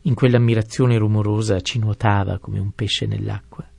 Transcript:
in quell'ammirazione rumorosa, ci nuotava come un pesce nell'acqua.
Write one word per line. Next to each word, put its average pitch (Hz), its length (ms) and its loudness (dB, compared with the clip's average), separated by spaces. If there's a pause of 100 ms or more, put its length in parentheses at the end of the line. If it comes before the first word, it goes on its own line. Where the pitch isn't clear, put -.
in 135 120 0
quell'ammirazione 120 840 2
rumorosa, 107 640 0
ci - 180 -4
nuotava 101 580 0
come 101 220 -8
un 101 120 -4
pesce - 340 -4
nell'acqua. 104 600 -8 (140)